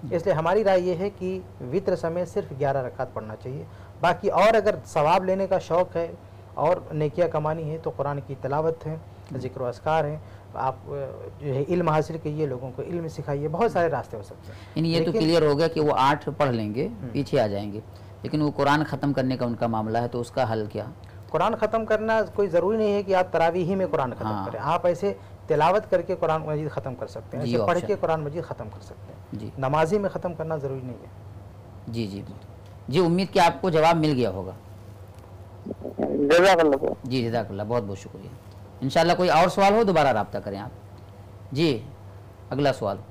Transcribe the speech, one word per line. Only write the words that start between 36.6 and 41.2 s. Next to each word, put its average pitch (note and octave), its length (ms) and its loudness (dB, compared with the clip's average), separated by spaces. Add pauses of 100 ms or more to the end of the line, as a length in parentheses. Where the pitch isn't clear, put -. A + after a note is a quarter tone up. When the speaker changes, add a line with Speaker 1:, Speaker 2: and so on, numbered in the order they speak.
Speaker 2:
जी, B2 220 0
जज़ाकल्लाह, G#2 380 -2
बहुत A#2+ 160 0
बहुत G2 160 -8
शुक्रिया। - 320 -16 (520)
इंशाल्लाह E3 340 4
कोई F3+ 120 4
और E3 200 6
सवाल G3 260 6
हो, A3+ 100 6
दोबारा D#3+ 260 6
राब्ता G#2 300 0
करें G2 180 -6
आप। G#2 120 -10 (840)